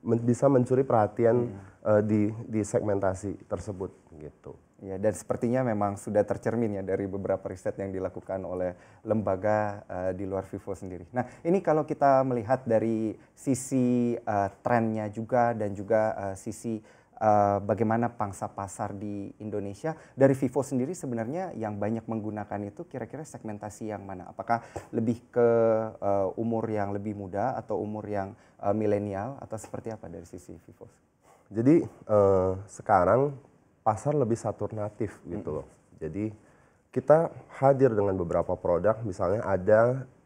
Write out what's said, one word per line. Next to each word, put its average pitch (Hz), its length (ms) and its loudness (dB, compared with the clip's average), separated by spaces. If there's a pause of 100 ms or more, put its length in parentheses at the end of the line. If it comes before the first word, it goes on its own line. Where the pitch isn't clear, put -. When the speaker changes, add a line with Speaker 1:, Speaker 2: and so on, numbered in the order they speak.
Speaker 1:
men-, 117 240 0
bisa 123 240 4
mencuri 127 320 4
perhatian, 117 720 2 (320)
eh, 107 160 4
di, 107 320 2 (160)
di 107 160 -2
segmentasi 98 800 -2
tersebut 95 480 -8 (240)
gitu. - 400 -16 (260)
Speaker 2:
Ya, 95 160 -8
dan 104 160 0
sepertinya 127 480 -2
memang 104 320 -2
sudah 104 320 0
tercermin 110 480 -2
ya 98 80 -6
dari 98 240 -4
beberapa 95 400 -4
riset 95 320 -8
yang 95 160 -6
dilakukan 92 480 -6
oleh 90 320 -4 (320)
lembaga, 104 800 0
eh, 92 240 -4
di 95 160 -6
luar 95 160 -4
Vivo 98 320 -10
sendiri. 90 400 -14
Nah, 123 80 -2 (160)
ini 180 240 0
kalau 156 240 2
kita 139 400 4
melihat 127 400 -2
dari 110 480 2 (160)
sisi, 123 800 0
eh, 101 380 0 (100)
trennya 113 480 0
juga 117 480 0
dan 107 160 -4
juga, 107 480 2
eh, 98 160 -6
sisi, 110 480 -8 (320)
eh, 104 480 4
bagaimana 113 480 0
pangsa 104 400 -6
pasar 101 400 -8
di 101 480 -10
Indonesia, 104 560 -8 (240)
dari 135 160 8
Vivo 135 240 -2
sendiri 131 320 -2
sebenarnya 147 640 -6
yang 104 240 -6
banyak 110 240 -2
menggunakan 107 640 -6
itu 101 160 -14
kira-kira 127 400 -12
segmentasi 107 640 -10
yang 101 160 -8
mana? 95 320 -12
Apakah - 320 -2 (240)
lebih 113 240 0 (160)
ke, 120 180 6 (460)
eh, 98 400 0
umur 113 320 -2
yang 104 240 -2
lebih 101 240 -6
muda 101 400 -4
atau 107 240 -4
umur 107 240 -6
yang, 101 320 -6 (240)
eh, 101 160 0
milenial 104 640 -2
atau - 160 -12
seperti 110 400 -10
apa 90 160 -16
dari 87 160 -14
sisi - 400 -18
Vivo? - 240 -20 (560)
Speaker 1:
Jadi, 123 400 4
eh, 98 640 4 (160)
sekarang 107 640 4 (520)
pasar 110 320 0
lebih 113 240 2
saturatif 104 880 -6
gitu 82 320 -6
loh. 69 80 -12 (320)
Jadi 98 320 -6 (560)
kita 156 400 6 (320)
hadir 135 320 6
dengan 101 240 2
beberapa 85 400 -2
produk, 87 480 2
misalnya 101 400 -2
ada 107 640 2 (180)